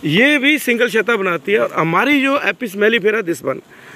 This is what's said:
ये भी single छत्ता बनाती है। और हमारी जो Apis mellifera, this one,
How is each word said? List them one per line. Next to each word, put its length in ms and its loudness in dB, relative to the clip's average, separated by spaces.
ये 320 4
भी 200 2
single 320 0
छत्ता 260 0
बनाती 360 -4
है। 80 2
और 140 -2
हमारी 480 2
जो 180 0
Apis 360 -6
mellifera, 440 0
this 220 -6
one, 180 -6